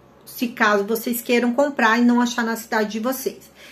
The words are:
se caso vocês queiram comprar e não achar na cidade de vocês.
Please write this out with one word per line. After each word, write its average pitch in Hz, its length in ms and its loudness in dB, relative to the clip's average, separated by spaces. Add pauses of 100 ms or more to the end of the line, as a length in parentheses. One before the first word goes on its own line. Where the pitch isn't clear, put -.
(240)
se - 260 -6
caso 208 360 2
vocês 226 360 -4
queiram 240 320 0
comprar 247 460 2
e 240 60 4
não 240 160 4
achar 240 240 -2
na 226 100 -4
cidade 214 360 -4
de 220 80 -6
vocês. - 520 -6 (200)